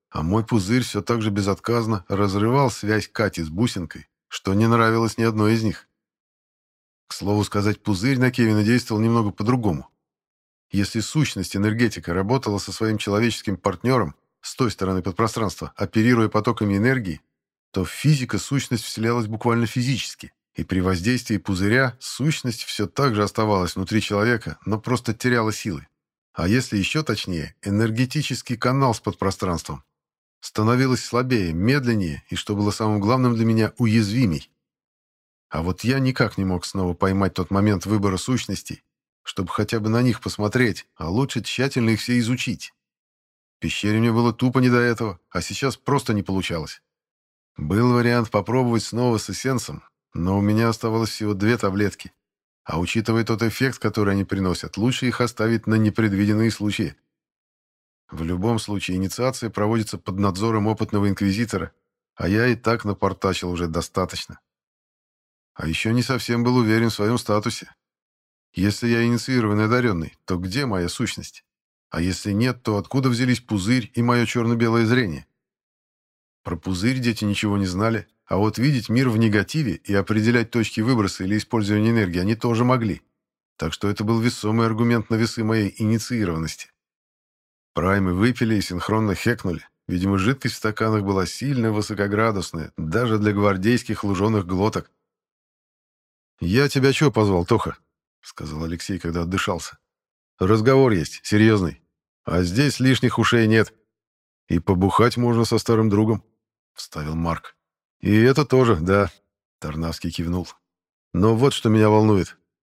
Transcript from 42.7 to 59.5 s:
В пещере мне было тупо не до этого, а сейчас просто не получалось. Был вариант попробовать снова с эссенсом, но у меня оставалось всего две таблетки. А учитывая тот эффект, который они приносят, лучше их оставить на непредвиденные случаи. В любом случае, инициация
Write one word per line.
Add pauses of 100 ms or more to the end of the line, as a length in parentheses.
В
пещере
мне
было
тупо
не
до
этого, (100)
а
сейчас
просто
не
получалось. (760)
Был
вариант
попробовать
снова
с
эссенсом, (320)
но
у
меня
оставалось
всего
две
таблетки. (520)
А
учитывая
тот
эффект,
который
они
приносят,
лучше
их
оставить
на
непредвиденные
случаи. (1120)
В
любом
случае,
инициация